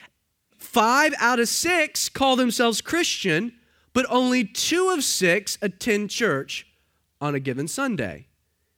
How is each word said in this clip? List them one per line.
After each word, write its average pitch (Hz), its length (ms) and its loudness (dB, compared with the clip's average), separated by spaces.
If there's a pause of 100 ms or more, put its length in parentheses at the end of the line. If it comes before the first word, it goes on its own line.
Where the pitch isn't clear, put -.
(540)
five 262 640 2
out 240 200 2
of 233 100 2
six 330 580 0
call 269 280 2
themselves 240 460 0
Christian, 226 720 -2 (400)
but 254 160 2
only 254 360 2
two 359 440 0
of 320 140 0
six 190 560 0
attend 208 520 -2
church 147 560 -2 (520)
on 147 140 -2
a 139 60 -2
given 135 280 -4
Sunday. 143 600 -4 (500)